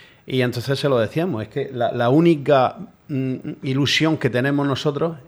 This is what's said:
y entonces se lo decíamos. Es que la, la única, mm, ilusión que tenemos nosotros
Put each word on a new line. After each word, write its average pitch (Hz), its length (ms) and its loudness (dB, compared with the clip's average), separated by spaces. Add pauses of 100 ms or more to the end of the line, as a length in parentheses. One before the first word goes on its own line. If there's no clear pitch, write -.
(260)
y 127 160 -2
entonces 123 380 -2
se 147 80 0
lo 131 100 2
decíamos. 117 460 -2
Es 107 60 -12
que 139 240 -6
la, 120 180 0
la 120 180 0
única, 143 680 4 (320)
mm, 131 260 -2 (280)
ilusión 143 540 0
que 139 120 0
tenemos 139 360 0
nosotros 143 520 -2 (100)